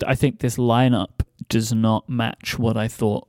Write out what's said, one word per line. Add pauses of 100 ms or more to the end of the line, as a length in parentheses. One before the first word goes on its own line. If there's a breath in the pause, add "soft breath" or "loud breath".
I
think
this
lineup (260)
does
not
match
what
I
thought